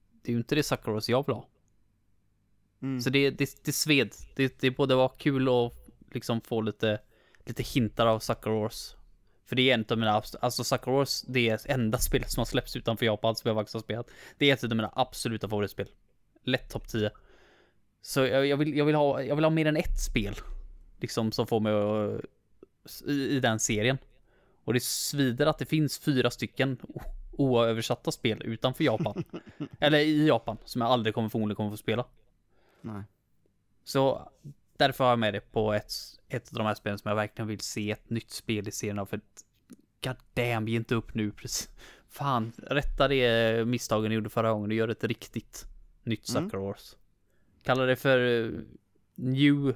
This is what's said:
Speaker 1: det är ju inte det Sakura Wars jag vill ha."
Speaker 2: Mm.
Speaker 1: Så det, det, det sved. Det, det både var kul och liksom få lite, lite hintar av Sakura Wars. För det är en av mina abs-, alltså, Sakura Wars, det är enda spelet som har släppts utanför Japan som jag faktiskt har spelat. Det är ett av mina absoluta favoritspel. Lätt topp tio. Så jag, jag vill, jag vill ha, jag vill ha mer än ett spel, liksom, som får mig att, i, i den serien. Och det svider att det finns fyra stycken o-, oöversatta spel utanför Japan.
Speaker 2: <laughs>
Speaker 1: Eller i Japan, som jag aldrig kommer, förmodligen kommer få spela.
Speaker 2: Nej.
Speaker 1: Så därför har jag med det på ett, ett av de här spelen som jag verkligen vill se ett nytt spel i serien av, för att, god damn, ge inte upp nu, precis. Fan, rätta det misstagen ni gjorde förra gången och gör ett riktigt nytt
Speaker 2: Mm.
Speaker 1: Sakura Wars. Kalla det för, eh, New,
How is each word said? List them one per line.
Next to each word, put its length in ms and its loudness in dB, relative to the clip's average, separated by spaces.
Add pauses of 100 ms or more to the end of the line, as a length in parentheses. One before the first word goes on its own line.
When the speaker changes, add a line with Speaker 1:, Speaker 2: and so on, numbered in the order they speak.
(220)
Speaker 1:
det 80 -8
är 20 0
ju 60 0
inte 160 -4
det 80 2
Sakura 320 -2
Wars 140 -4
jag 180 2
vill 80 -2
ha." 140 -12 (1300)
Speaker 2:
Mm. 180 -4
Speaker 1:
Så 100 -2
det, 200 4
det, 340 -6
det 80 -2
sved. 420 2 (220)
Det, 240 -2
det 100 2
både 240 2
var 140 4 (100)
kul 300 0
och 240 2 (400)
liksom 280 -2
få 200 -2
lite, 400 -2 (440)
lite 180 -8
hintar 440 0
av 120 4
Sakura 360 -4
Wars. 420 -4 (500)
För 100 -4
det 140 4
är 40 6
en 160 0
av 80 2
mina 220 2
abs-, 200 -14
alltså, 240 -2
Sakura 300 -2
Wars, 280 0
det 280 0
är 100 0 (100)
enda 280 0
spelet 320 0
som 100 -2
har 60 0
släppts 300 -4
utanför 300 -2
Japan 300 0
som 120 -4
jag 80 0
faktiskt 180 -4
har 60 -4
spelat. 300 -8 (280)
Det 120 6
är 40 6
ett 100 -2
av 60 -2
mina 260 0
absoluta 520 -2
favoritspel. 400 -4 (540)
Lätt 280 -4
topp 180 -10
tio. 220 0 (920)
Så 240 -2
jag, 200 4
jag 100 2
vill, 200 0
jag 80 4
vill 100 4
ha, 280 2
jag 120 -2
vill 100 2
ha 60 6
mer 160 2
än 100 2
ett 240 0
spel, 340 -2 (680)
liksom, 320 -2
som 140 -2
får 140 0
mig 140 0
att, 460 0 (880)
i, 280 0
i 40 0
den 180 2
serien. 400 0 (680)
Och 100 -2
det 80 2
svider 640 0
att 120 2
det 80 -4
finns 320 0
fyra 320 2
stycken 520 -4
o-, 180 -14 (320)
oöversatta 800 2
spel 320 -2
utanför 400 -2
Japan. 400 0 (280)
Speaker 2:
<laughs> 260 -14
Speaker 1:
Eller 200 6
i 280 4
Japan, 380 2
som 160 -6
jag 100 2
aldrig 240 4
kommer, 140 0
förmodligen 280 -2
kommer 140 -2
få 60 -10
spela. 280 -2 (760)
Speaker 2:
Nej. 220 -10 (840)
Speaker 1:
Så 480 0 (440)
därför 280 2
har 80 6
jag 60 4
med 160 0
det 60 -4
på 320 0
ett, 200 -2 (360)
ett 240 -8
av 60 -8
de 80 0
här 80 2
spelen 240 -4
som 100 -8
jag 80 0
verkligen 320 -4
vill 120 -6
se 300 -6
ett 200 -8
nytt 200 -4
spel 380 -4
i 20 -6
serien 280 -6
av, 80 -4
för 100 -8
att, 280 -16 (600)
god 120 -6 (180)
damn, 340 0
ge 80 0
inte 180 -2
upp 200 -4
nu, 160 0
precis. 380 -10 (400)
Fan, 480 -2
rätta 520 0
det 600 4
misstagen 400 0
ni 60 0
gjorde 160 -2
förra 220 0
gången 180 -2
och 60 0
gör 120 2
ett 160 -4
riktigt 600 -8 (380)
nytt 260 -4
Speaker 2:
Mm. 220 -2
Speaker 1:
Sakura 120 -6
Wars. 340 -10 (680)
Kalla 220 2
det 120 4
för, 480 4
eh, 60 -4 (640)
New, 600 4